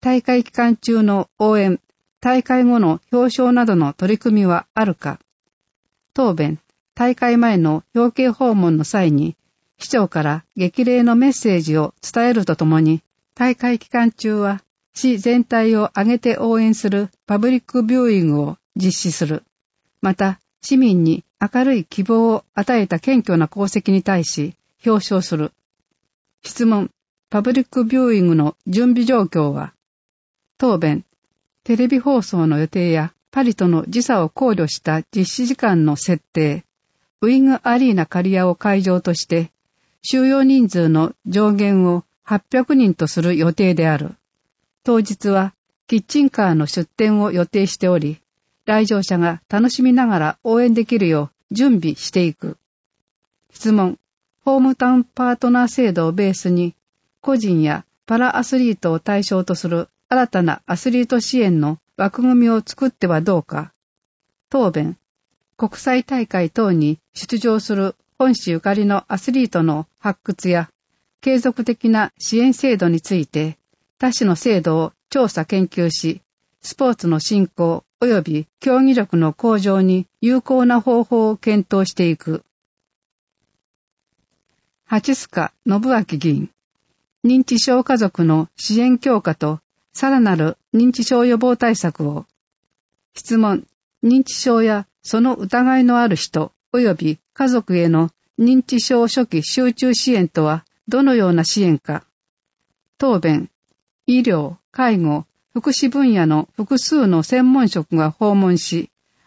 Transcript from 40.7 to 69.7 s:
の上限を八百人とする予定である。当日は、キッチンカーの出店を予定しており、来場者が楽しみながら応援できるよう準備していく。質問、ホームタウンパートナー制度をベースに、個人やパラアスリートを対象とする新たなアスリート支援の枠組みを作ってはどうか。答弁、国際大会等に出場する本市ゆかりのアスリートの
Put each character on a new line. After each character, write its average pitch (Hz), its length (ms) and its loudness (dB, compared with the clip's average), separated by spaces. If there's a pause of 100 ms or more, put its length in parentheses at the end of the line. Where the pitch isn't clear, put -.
の 160 260 0 (120)
上 208 260 0
限 202 340 2
を 175 180 -2 (180)
八 208 280 -4
百 254 240 0
人 220 200 4
と 160 120 -4
す 165 160 -4
る 175 140 0
予 165 160 0
定 185 220 2
で 160 140 0
あ 156 80 0
る。 147 200 -8 (680)
当 233 180 2
日 208 280 -4
は、 190 260 -2 (320)
キ 226 100 0
ッ 208 60 0
チ 294 200 -2
ン 277 80 4
カ 202 180 0
ー 170 60 2
の 156 120 0
出 170 300 -6
店 214 240 2
を 208 100 0
予 175 160 -2
定 196 200 0
し - 100 -6
て 185 120 -2
お 180 100 2
り、 151 220 -6 (440)
来 220 220 0
場 202 160 0
者 180 160 -2
が 170 300 -2
楽 220 220 2
し 247 120 -4
み 254 100 4
な 247 140 2
が 202 120 0
ら 156 240 -2
応 226 180 0
援 240 120 2
で 220 140 0
き 233 120 0
る 190 100 0
よ 147 220 -2 (200)
う 196 40 -10
準 233 260 2
備 160 160 -4
し - 140 -12
て 180 140 0
い 156 100 -2
く。 - 220 -12 (960)
質 220 200 -2
問、 190 260 0 (460)
ホ 269 120 2
ー 269 40 4
ム 262 160 2
タ 247 120 0
ウ 254 100 4
ン 240 60 2
パ 247 280 -4
ー 240 40 -4
ト 247 140 -2
ナ 247 140 2
ー 233 40 0
制 233 240 0
度 165 140 0
を 160 60 -2
ベ 190 180 0
ー 185 40 0
ス 185 160 -4
に、 175 240 -2 (460)
個 269 160 -2
人 196 260 0
や 151 220 -2 (220)
パ 226 120 -2
ラ 247 200 0
ア 247 60 -2
ス 262 140 -2
リ 240 140 2
ー 190 40 -4
ト 170 160 -4
を 165 80 -2
対 202 240 -2
象 185 200 -2
と 185 100 -4
す 170 140 -6
る 170 200 -4 (200)
新 247 200 0
た 185 140 -2
な 165 240 -2
ア 175 100 -4
ス 254 140 -4
リ 247 120 2
ー 233 40 -2
ト 240 140 0
支 254 200 -2
援 180 200 2
の 151 180 -2 (180)
枠 196 260 -2
組 254 120 4
み 240 140 4
を 220 160 0
作 - 240 -4
っ - 20 -4
て - 160 -6
は 165 140 0
ど 180 180 0
う 151 40 -4
か。 151 300 -10 (760)
答 240 220 0
弁、 160 260 -4 (600)
国 - 200 -4
際 254 280 -2
大 247 220 -4
会 180 240 -2
等 214 220 0
に 156 260 0 (140)
出 - 260 -8
場 220 220 0
す 208 160 -6
る 190 180 -2 (240)
本 262 160 2
市 - 160 -6
ゆ 165 100 -2
か 196 140 -2
り 208 120 0
の 202 220 0
ア 190 100 -4
ス 254 140 -6
リ 254 140 0
ー - 20 -2
ト 170 140 -2
の 156 240 -2 (120)